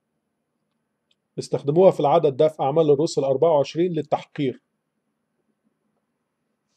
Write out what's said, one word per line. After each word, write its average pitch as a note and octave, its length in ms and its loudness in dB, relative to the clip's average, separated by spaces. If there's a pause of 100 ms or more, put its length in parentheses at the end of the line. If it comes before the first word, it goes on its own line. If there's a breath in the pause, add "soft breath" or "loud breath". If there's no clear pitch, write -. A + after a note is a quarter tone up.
(1400)
استخدموها D#3+ 520 2
في - 80 -2
العدد D#3 380 0
ده D#3 100 2
في D#3 160 -6
أعمال D3 280 0
الرسل D3 320 0
أربعة C#3 280 0
وعشرين D#3 420 -2
للتحقير، C#3+ 680 -6 (2250)